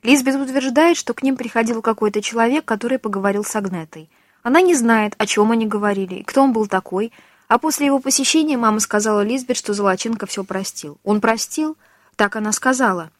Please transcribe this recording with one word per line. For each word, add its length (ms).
Лизбет 340
утверждает, 600
что 160
к 100
ним 120
приходил 460
какой-то 400
человек, 440
который 340
поговорил 440
с 120
Агнетой. 540
Она 180
не 120
знает, 440
о 80
чем 260
они 140
говорили 500
и 80
кто 180
он 120
был 140
такой, 440
а 80
после 300
его 120
посещения 580
мама 220
сказала 420
Лизбет, 360
что 160
Золоченко 520
все 180
простил. 600
«Он 160
простил?» 580
Так 200
она 160
сказала. 680